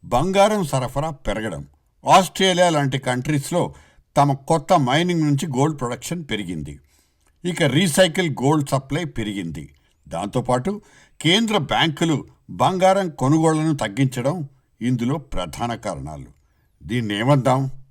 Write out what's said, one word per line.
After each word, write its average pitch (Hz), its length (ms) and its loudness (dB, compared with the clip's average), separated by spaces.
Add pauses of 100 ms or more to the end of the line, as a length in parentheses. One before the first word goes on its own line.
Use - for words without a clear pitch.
బంగారం 190 600 2
సరఫరా 139 440 -4
పెరగడం. 104 580 -6 (420)
ఆస్ట్రేలియా 180 600 4
లాంటి 143 280 0
కంట్రీస్లో 131 760 -2 (440)
తమ 143 160 4
కొత్త 160 400 0
మైనింగ్ 165 480 2
నుంచి 147 260 2
గోల్డ్ 143 320 0
ప్రొడక్షన్ 127 520 -8
పెరిగింది. 82 480 -8 (680)
ఇక 170 180 0
రీసైకిల్ 165 680 2
గోల్డ్ 139 400 0
సప్లై 143 340 -4
పెరిగింది. 95 680 -8 (340)
దాంతోపాటు 151 760 -4 (400)
కేంద్ర 208 360 2
బ్యాంకులు 143 680 0 (240)
బంగారం 185 600 2
కొనుగోళ్లను 156 680 2
తగ్గించడం 131 720 -2 (320)
ఇందులో 123 360 -2
ప్రధాన 110 580 -6
కారణాలు. 76 500 -10 (580)
దీన్నేమందాం? 123 840 0 (220)